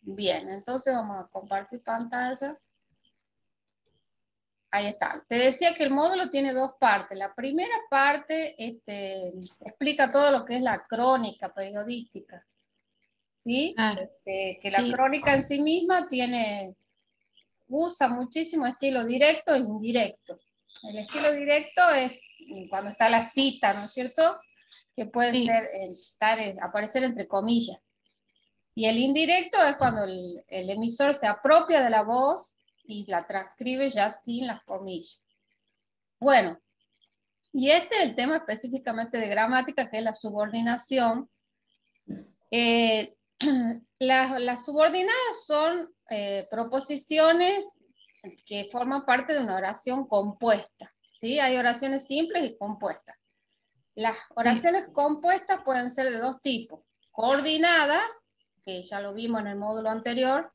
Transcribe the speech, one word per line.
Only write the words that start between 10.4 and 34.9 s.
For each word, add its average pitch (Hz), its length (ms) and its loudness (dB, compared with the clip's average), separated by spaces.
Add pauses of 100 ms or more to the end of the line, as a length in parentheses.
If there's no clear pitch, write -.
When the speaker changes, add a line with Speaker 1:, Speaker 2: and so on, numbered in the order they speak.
Speaker 1:
que 240 120 -4
es 254 60 -2
la 226 240 -2
crónica 233 640 0
periodística. 208 920 -10 (1000)
¿Sí? 269 300 0
Speaker 2:
Claro. 208 280 0
Speaker 1:
Este, 190 580 -8
que 196 100 -6
la 196 120 4
Speaker 2:
Sí. 247 100 0
Speaker 1:
crónica 269 420 2
en 269 140 2
sí 277 120 -2
misma 349 480 2
tiene, 226 680 -4 (960)
usa 302 400 0
muchísimo 262 580 -2
estilo 254 400 -2
directo 294 480 4
e 269 60 4
indirecto. 214 760 -4 (520)
El 208 100 -12
estilo 294 340 0
directo 294 580 2
es 262 300 0 (480)
cuando 196 220 -6
está 226 180 4
la 233 160 4
cita, 254 480 0
¿no 202 140 -4
es - 60 -12
cierto? 320 460 2 (560)
Que 220 120 -6
puede 240 260 0
Speaker 2:
Sí. 247 140 2
Speaker 1:
ser, 226 180 4
eh, 190 220 -8
estar, 214 520 -2
eh, 202 220 -6
aparecer 208 440 -4
entre 233 220 -4
comillas. 226 540 -2 (960)
Y 220 120 -2
el 226 120 4
indirecto 320 680 2
es 285 120 2
cuando 233 280 0
el, 180 440 -10
el 185 220 -8
emisor 233 440 0
se 262 120 -2
apropia 311 560 4
de 240 80 2
la 214 120 4
voz 254 520 0 (300)
y 208 260 -12
la 170 160 -4
transcribe 254 640 -4
ya 214 200 2
sin 240 360 -8
las 220 180 -8
comillas. 185 560 -12 (1000)